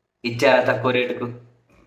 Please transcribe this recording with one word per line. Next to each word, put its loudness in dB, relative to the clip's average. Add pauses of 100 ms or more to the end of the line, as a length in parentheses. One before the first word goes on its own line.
(240)
ఇచ్చారా 2
తక్కువ 0
రేటుకు? -4 (600)